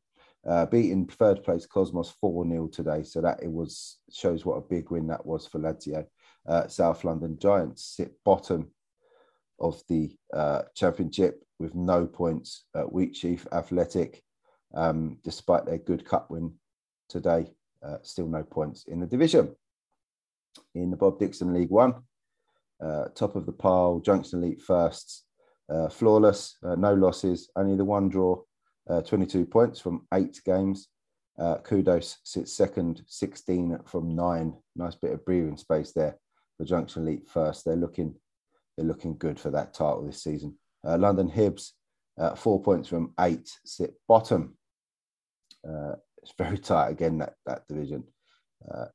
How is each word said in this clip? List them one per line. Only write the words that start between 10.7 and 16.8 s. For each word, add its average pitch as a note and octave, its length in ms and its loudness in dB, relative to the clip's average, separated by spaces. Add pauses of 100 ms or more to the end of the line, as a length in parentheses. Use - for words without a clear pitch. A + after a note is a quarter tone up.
championship F2+ 680 0 (140)
with E2 160 -8
no F2 320 2
points. - 580 -4 (100)
Uh, D#2 100 -2
Wheatsheaf F2 680 -2
Athletic, E2+ 680 -2 (520)
um, D#2+ 500 -2
despite - 420 0
their E2 120 -4
good - 260 -4
cup - 260 -2
win E2 240 -8 (540)